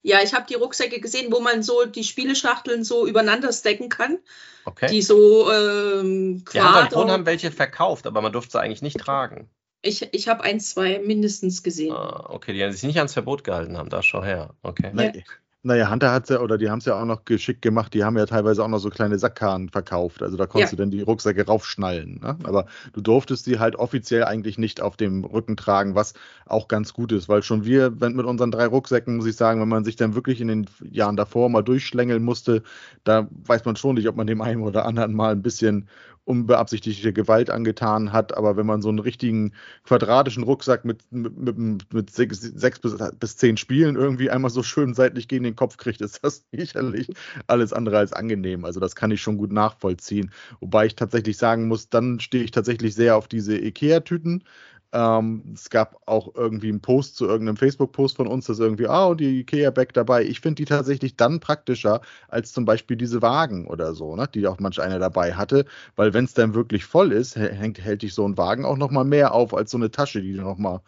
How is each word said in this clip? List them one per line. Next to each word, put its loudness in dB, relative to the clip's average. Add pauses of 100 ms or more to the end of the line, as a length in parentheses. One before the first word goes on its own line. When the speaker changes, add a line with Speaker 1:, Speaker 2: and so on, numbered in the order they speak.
Speaker 1:
Ja, 4
ich -2
hab -2
die -8
Rucksäcke -4
gesehen, -4
wo 2
man 0
so 2
die -10
Spieleschachteln -2
so 0
übereinander 2
stacken -2
kann. -2 (460)
Speaker 2:
Okay. -2
Speaker 1:
Die 2
so, 8
ähm, 0 (100)
Speaker 2:
Die 2
Handball 8
Speaker 1:
Quader- 2
Speaker 2:
haben 2
welche 0
verkauft, -2
aber -2
man 0
durfte -8
sie 0
eigentlich -6
nicht -6
tragen. -6 (320)
Speaker 1:
Ich, -4
ich -4
hab 2
ein, -2
zwei -2
mindestens -2
gesehen. -4
Speaker 2:
Ah, -10
okay, -10
die -2
sich -8
nicht -2
ans -2
Verbot -6
gehalten -6
haben, -10
da -6
schau -2
her. -6
Okay. -8
Speaker 3:
Na, 0
Speaker 1:
Ja. -2 (520)
Speaker 3:
naja, 2
Hunter 2
hat's -2
ja, 2
oder 0
die 0
haben's -6
ja -2
auch -4
noch -6
geschickt -2
gemacht, 0
die 2
haben 0
ja 4
teilweise 2
auch -2
noch -2
so -4
kleine 0
Sackkarren -2
verkauft, -4
also -6
da 0
konntest 2
Speaker 1:
Ja. -8
Speaker 3:
du -
dann -2
die -6
Rucksäcke 0
raufschnallen, -2
ne? -8
Aber 0 (260)
du -10
durftest 2
die 0
halt 2
offiziell 0
eigentlich -4
nicht -4
auf -4
dem -2
Rücken -4
tragen, 0
was 0 (320)
auch -2
ganz -2
gut -4
ist, -2
weil 4
schon -2
wir, 4
wenn, 0
mit -2
unseren 0
drei 2
Rucksäcken, 0
muss -4
ich -2
sagen, 2
wenn 0
man 2
sich -4
dann 0
wirklich -2
in -2
den -2 (200)
Jahren 0
davor 2
mal 4
durchschlängeln 0
musste, 0 (400)
da 4
weiß 0
man -2
schon 0
nicht, 2
ob 0
man -2
dem -2
einen -2
oder 0
anderen 0
mal 2
ein 0
bisschen 0 (360)
unbeabsichtigte 0
Gewalt 4
angetan 0
hat, 0
aber 2
wenn 0
man 0
so 0
einen 0
richtigen -2 (300)
quadratischen 4
Rucksack 0
mit, -8
mit, -8
mit, -4
mit -4
sechs, -2
sechs -2
bis, -4 (240)
bis -8
zehn 4
Spielen 2
irgendwie 0
einmal 0
so -4
schön -2
seitlich 2
gegen -2
den -4
Kopf -2
kriegt, -6
ist -10
das -4
<laughs> -16
sicherlich -6 (380)
alles 2
andere 0
als 2
angenehm. -4
Also -8
das -4
kann -2
ich -2
schon -4
gut -6
nachvollziehen. -2 (280)
Wobei 4
ich -2
tatsächlich -2
sagen 0
muss, -4
dann 0
stehe -2
ich -6
tatsächlich -2
sehr 6
auf -2
diese -2
ikea-Tüten. 0 (480)
Ähm, 0
es -20
gab 0
auch -2
irgendwie -4
einen -4
Post 0
zu -2
irgendeinem 0
Facebook-Post 0
von -2
uns, -4
dass -4
irgendwie, 0
ah, 4
und 2
die 0
ikea-Bag 0
dabei. 4
Ich -6
find -2
die -4
tatsächlich 0
dann 2
praktischer 0 (260)
als -6
zum -2
Beispiel 0
diese -2
Wagen 0
oder -6
so, -10
ne, -4
die 0
auch -2
manch -4
einer -2
dabei 0
hatte. 2 (300)
Weil 2
wenn's 0
dann 2
wirklich -2
voll 4
ist, -2
hä-, -2
hängt, -8
hält -4
dich -8
so 0
ein -4
Wagen -2
auch -2
noch -2
mal 2
mehr 4
auf 2
als -2
so -4
eine 0
Tasche, -4
die -6
du -6
noch -6
mal -4